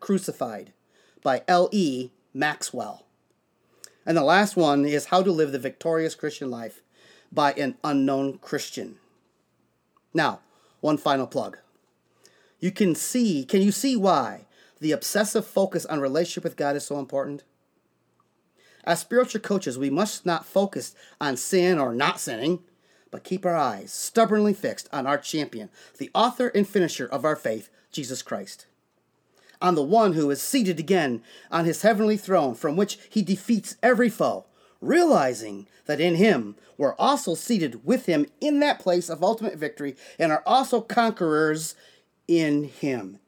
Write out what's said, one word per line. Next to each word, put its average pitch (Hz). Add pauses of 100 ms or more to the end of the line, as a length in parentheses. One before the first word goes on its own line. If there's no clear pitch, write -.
Crucified 120 (500)
by 131
L 180
E 131 (240)
Maxwell. 131 (1000)
And 165
the 156
last 190
one 143
is 147
How 185
to 185
Live 156
the 139
Victorious 160
Christian 147
Life 117 (500)
by 143
an 135
Unknown 139
Christian. - (1160)
Now, 143 (400)
one 151
final 135
plug. 107 (1000)
You 185
can 185
see, 196
can 190
you 202
see 269
why 156 (340)
the 156
obsessive 202
focus 190
on 151
relationship 156
with -
God 143
is 143
so 147
important? 139 (1400)
As 170
spiritual -
coaches, 151
we 139
must 202
not 170
focus 196 (260)
on 139
sin 180
or 123
not 147
sinning, 143 (520)
but 151
keep 185
our 175
eyes 113
stubbornly 208
fixed 123
on 135
our 143
champion, 143 (300)
the 135
author 240
and 202
finisher 160
of 131
our 156
faith, 110 (220)
Jesus 127
Christ, - (920)
on 180
the 151
one 196
who 156
is 139
seated 190
again 156 (280)
on 165
his 165
heavenly 214
throne 170
from 151
which 202 (100)
he 220
defeats 190
every 240
foe, 113 (340)
realizing 127 (200)
that 147
in 175
him 160 (240)
we're -
also 220
seated 160
with 240
him 147 (140)
in 285
that 294
place 180
of 160
ultimate 202
victory 143 (220)
and 165
are 156
also 247
conquerors 160 (540)
in 156
him, 123